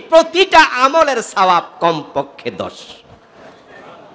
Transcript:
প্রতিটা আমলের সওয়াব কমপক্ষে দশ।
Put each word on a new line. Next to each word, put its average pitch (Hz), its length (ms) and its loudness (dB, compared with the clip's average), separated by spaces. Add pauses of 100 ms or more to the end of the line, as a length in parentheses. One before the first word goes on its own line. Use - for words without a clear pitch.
প্রতিটা 330 540 4
আমলের 269 580 0
সওয়াব 185 420 0 (160)
কমপক্ষে 143 720 -6
দশ। 92 220 -10 (1400)